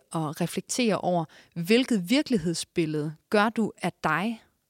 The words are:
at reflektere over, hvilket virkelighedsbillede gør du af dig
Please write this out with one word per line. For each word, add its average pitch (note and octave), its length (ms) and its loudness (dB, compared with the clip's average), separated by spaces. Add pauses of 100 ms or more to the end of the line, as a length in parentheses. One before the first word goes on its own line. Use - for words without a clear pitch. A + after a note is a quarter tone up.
(140)
at D#3 280 -4
reflektere F#3+ 560 0
over, E3+ 280 0 (280)
hvilket G3+ 560 2
virkelighedsbillede D#3+ 1040 0 (140)
gør G#3 200 2
du A3 220 -2 (100)
af F3+ 120 -4 (100)
dig F3+ 400 -2 (260)